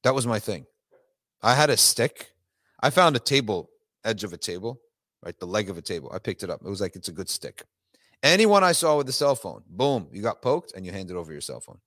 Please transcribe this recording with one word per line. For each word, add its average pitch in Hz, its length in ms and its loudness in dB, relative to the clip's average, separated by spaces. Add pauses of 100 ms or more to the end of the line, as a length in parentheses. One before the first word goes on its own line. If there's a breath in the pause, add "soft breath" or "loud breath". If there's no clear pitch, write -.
That 131 100 4
was 127 120 -2
my 113 120 0
thing. 85 260 -8 (760)
I 117 120 6
had 147 140 6
a 123 80 2
stick. - 560 0 (480)
I 127 80 2
found 165 260 4
a 120 60 0
table, 107 480 -2 (360)
edge 107 200 -4
of 90 80 -10
a 85 60 -14
table, 107 420 -10 (440)
right? 87 140 -14
The 87 80 -12
leg 98 240 -4
of 85 80 -10
a 78 40 -14
table. 80 320 -10
I 95 40 -8
picked - 260 -8
it 87 60 -8
up. - 140 -8
It 80 40 -12
was 98 120 -8
like, 92 160 -4
"It's 92 120 -12
a 87 40 -10
good 87 160 -10
stick." - 360 -12 (580)
Anyone 196 400 6
I 180 100 4
saw 156 240 2
with 135 120 0
a 127 40 -6
cell 143 220 0
phone, 80 340 -10
boom, 117 440 0
you 101 100 -12
got 113 200 -4
poked 147 320 -2
and 95 120 -12
you 90 60 -10
handed 90 240 -10
over 80 160 -10
your 73 80 -12
cell 64 200 -12
phone. - 260 -20